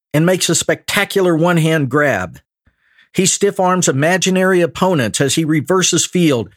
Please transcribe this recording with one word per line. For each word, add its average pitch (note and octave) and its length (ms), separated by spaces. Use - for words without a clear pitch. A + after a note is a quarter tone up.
and D#3 120
makes F3+ 240
a F3 60
spectacular F#3 800
one-hand D#3+ 520
grab. B2+ 520
He F#3+ 140
stiff-arms F#3 640
imaginary F#3 760
opponents D#3 580
as C#3 140
he E3 100
reverses D#3+ 640
field D3 520